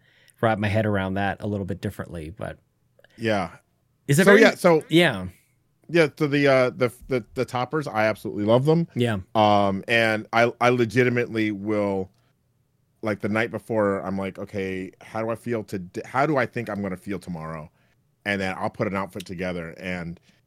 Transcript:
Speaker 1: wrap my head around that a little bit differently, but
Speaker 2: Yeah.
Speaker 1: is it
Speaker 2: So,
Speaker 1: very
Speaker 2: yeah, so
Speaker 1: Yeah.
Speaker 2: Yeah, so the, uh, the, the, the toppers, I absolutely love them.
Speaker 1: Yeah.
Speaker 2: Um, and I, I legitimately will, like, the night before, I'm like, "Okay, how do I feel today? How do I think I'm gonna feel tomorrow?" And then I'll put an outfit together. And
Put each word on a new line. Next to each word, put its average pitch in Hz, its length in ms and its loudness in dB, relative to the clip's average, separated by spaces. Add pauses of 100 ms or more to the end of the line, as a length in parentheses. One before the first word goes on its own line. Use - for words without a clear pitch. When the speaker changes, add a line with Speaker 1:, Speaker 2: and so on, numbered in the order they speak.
(420)
Speaker 1:
wrap 110 180 2
my 107 80 0
head 107 180 0
around 95 280 -2
that 98 260 -2
a 110 80 -8
little 101 180 -4
bit 92 140 -8
differently, 85 500 -10
but - 280 -12 (600)
Speaker 2:
Yeah. 104 340 -2 (580)
Speaker 1:
is 143 100 4
it 190 60 6
Speaker 2:
So, 196 60 8
Speaker 1:
very 208 100 10
Speaker 2:
yeah, 208 140 6
so 165 340 4
Speaker 1:
Yeah. 143 380 2 (640)
Speaker 2:
Yeah, 160 180 4 (120)
so 151 80 0
the, 143 200 2
uh, 131 240 4
the, 123 200 -2 (160)
the, 127 160 -4 (120)
the 127 100 -2
toppers, 135 420 -4
I 107 180 0
absolutely 104 380 -4
love 120 220 4
them. 165 200 4 (100)
Speaker 1:
Yeah. 117 240 0 (140)
Speaker 2:
Um, 101 540 4
and 113 460 2
I, 117 260 4
I 120 100 4
legitimately 120 840 0
will, 101 600 -4 (880)
like, 107 200 -4
the 104 80 -2
night 110 200 -2
before, 104 560 -2
I'm 95 120 -6
like, 95 200 -8
"Okay, 95 640 -8
how - 240 -10
do 113 60 -4
I 117 60 -4
feel 113 280 -6
today? 95 420 -10
How 135 200 0
do 151 100 0
I 123 100 0
think 113 240 -8
I'm 101 120 -6
gonna 92 160 -6
feel 98 200 -8
tomorrow?" 80 540 -12 (540)
And 101 160 -2
then 95 160 -4
I'll 107 120 -4
put 113 180 -4
an 95 80 -4
outfit 95 300 -8
together. 87 520 -8
And 87 420 -10 (280)